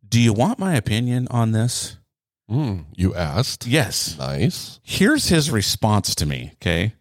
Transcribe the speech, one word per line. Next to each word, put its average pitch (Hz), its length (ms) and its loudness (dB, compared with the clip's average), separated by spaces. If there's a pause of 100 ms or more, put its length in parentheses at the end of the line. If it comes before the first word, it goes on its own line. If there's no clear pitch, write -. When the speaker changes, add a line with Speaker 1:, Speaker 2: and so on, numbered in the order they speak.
Speaker 1:
"Do 117 120 2
you 117 140 6
want 156 260 2
my 190 160 0
opinion 123 560 0
on 117 200 0
this?" 113 440 -2 (540)
Speaker 2:
Mm, 104 360 -2 (100)
you 90 180 0
asked? 87 540 -4
Speaker 1:
Yes. 120 500 0
Speaker 2:
Nice. 69 640 -4
Speaker 1:
Here's 262 460 2
his 160 240 2
response 107 640 0
to - 100 -2
me, 69 300 -6
okay? 90 460 0